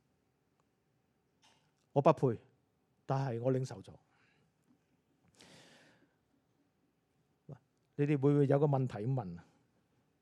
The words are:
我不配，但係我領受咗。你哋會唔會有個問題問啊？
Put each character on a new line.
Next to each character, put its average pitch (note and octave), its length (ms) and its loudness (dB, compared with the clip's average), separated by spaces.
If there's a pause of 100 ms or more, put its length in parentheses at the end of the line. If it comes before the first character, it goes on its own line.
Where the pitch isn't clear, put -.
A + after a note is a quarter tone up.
(1900)
我 C#3+ 60 0
不 D3+ 140 6
配， B2 260 -2 (680)
但 C3+ 200 -2
係 A#2 140 -6
我 B2+ 100 0
領 C3 140 -2
受 G#2 160 -14
咗。 - 100 -20 (4000)
你 C#3+ 100 0
哋 D3+ 100 2
會 C#3+ 160 2
唔 C#3+ 60 2
會 C#3+ 80 4
有 C#3 100 4
個 C#3+ 80 0
問 C3+ 220 0
題 G#2 120 -10
問 G#2+ 380 -6
啊？ F2 80 -20 (760)